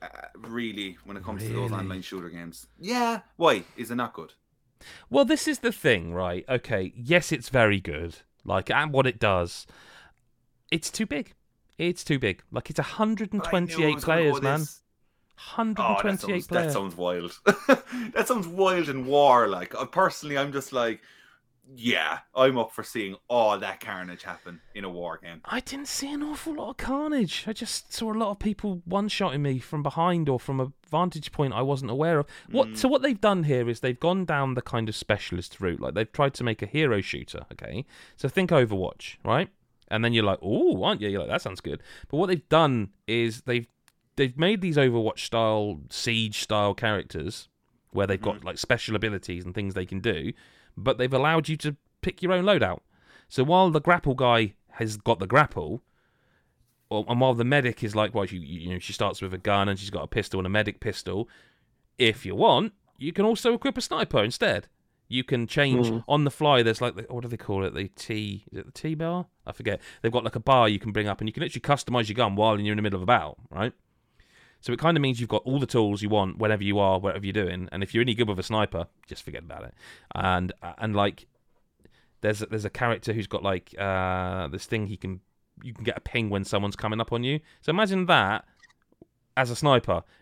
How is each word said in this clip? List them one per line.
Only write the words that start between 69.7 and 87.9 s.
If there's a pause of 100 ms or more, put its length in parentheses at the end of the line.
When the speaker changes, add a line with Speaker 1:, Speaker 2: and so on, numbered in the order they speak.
Speaker 2:
They've
got,
like,
a
bar
you
can
bring
up,
and
you
can
literally
customize
your
gun
while
you're
in
the
middle
of
a
battle, (140)
right? (880)
So
it
kinda
means
you've
got
all
the
tools
you
want
whenever
you
are,
whatever
you're
doing.
And
if
you're
any
good
with
a
sniper, (200)
just
forget
about
it. (400)
And, (100)
uh,
and,
like, (960)
there's
a,
there's
a
character
who's
got,
like,
uh,
this
thing
he
can, (420)
you
can
get
a
ping
when
someone's
coming
up
on
you. (200)
So
imagine